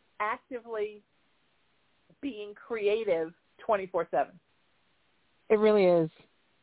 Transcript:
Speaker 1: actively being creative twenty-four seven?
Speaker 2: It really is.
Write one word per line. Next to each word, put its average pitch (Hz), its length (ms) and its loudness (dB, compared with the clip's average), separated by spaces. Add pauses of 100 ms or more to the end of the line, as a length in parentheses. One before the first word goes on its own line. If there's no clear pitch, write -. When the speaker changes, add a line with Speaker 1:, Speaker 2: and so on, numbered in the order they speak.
(180)
Speaker 1:
actively 220 840 -8 (1160)
being 208 340 -12
creative 202 760 -2 (320)
twenty-four 190 460 -2
seven? 156 280 -2 (1080)
Speaker 2:
It 214 100 4
really 214 260 4
is. 170 260 4 (520)